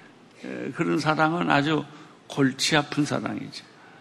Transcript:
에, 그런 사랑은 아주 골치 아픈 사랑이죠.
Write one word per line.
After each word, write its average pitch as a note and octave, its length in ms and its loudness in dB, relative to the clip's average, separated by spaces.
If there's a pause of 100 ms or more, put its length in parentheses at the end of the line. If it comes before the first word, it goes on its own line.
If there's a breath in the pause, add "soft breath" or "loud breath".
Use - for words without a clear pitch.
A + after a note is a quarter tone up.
(440 loud breath)
에, B2+ 280 -8
그런 E3+ 260 0
사랑은 D#3 540 2
아주 D3 340 2 (420 loud breath)
골치 - 480 0
아픈 D3 300 0
사랑이죠. - 580 -6 (380 soft breath)